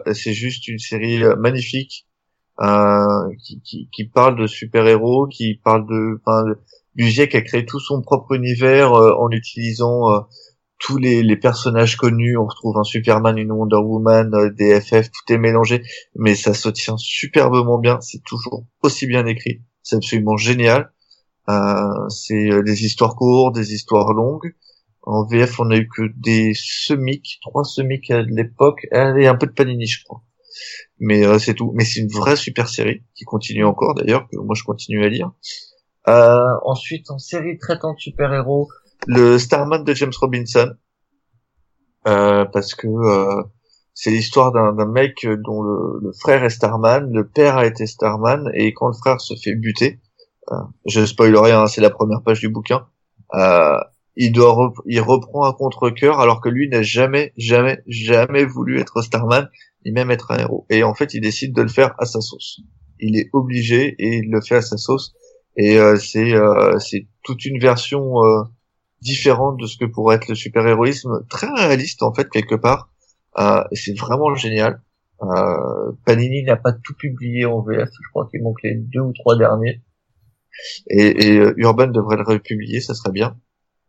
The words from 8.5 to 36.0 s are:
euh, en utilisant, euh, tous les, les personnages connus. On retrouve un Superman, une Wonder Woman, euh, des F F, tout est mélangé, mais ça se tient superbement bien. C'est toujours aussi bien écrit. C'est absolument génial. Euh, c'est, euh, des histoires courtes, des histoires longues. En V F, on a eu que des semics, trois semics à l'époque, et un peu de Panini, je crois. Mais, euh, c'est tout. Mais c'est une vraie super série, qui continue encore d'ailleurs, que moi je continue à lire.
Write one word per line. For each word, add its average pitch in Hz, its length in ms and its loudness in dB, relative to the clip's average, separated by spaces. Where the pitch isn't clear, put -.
euh, 113 220 8
en 120 140 0
utilisant, 117 800 -2
euh, 104 80 4
tous 135 160 -6
les, 123 280 2
les 107 120 4
personnages 117 600 0
connus. 117 420 0
On 107 80 0
retrouve 107 320 -6
un 107 60 2
Superman, 113 520 2
une 110 140 -4
Wonder 110 260 0
Woman, 110 580 2
euh, 104 160 2
des 104 300 4
F - 100 -10
F, 113 80 -6
tout - 220 -4
est 117 60 2
mélangé, 113 440 2
mais 107 220 2
ça 104 180 0
se - 140 -4
tient 110 280 -6
superbement 123 840 0
bien. 120 220 0
C'est - 220 -16
toujours 120 420 -12
aussi 135 260 0
bien 123 180 0
écrit. 117 340 -6
C'est - 140 -4
absolument 107 400 -2
génial. 120 560 0
Euh, 101 600 -2
c'est, 104 440 -2
euh, 101 100 4
des 107 220 -2
histoires 113 320 0
courtes, 127 400 2
des 107 180 -6
histoires 107 380 0
longues. 139 420 -4
En 107 240 -4
V 120 200 2
F, 120 120 -6
on 117 120 0
a 110 60 4
eu 110 120 0
que 113 140 -8
des 113 380 0
semics, - 880 -6
trois 139 220 -4
semics 131 480 -6
à 117 100 0
l'époque, 117 720 0
et 135 340 4
un 131 100 6
peu 135 120 -2
de 120 40 -14
Panini, 123 340 -2
je - 180 -6
crois. - 180 -20
Mais, 104 260 4
euh, 104 140 6
c'est 110 140 -2
tout. 117 200 -6
Mais 113 100 2
c'est 113 160 -4
une 107 100 -4
vraie 110 260 0
super 120 320 -6
série, 113 340 -4
qui - 80 -20
continue 107 400 -4
encore 104 320 0
d'ailleurs, 139 320 -2
que - 100 -14
moi 104 180 -6
je 110 60 -8
continue 110 420 -6
à 104 40 4
lire. 123 240 -6